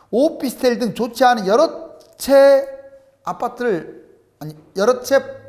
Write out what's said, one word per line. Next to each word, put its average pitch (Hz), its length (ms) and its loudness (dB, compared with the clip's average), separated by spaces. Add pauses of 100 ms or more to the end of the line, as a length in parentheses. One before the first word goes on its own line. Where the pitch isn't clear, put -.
(120)
오피스텔 254 680 0
등 220 160 -4
좋지 240 300 -2
않은 233 220 2
여러 262 500 0 (220)
채 277 500 4 (560)
아파트를, 233 960 -6 (180)
아니, 151 160 -16 (220)
여러 240 240 0
채 - 240 0 (240)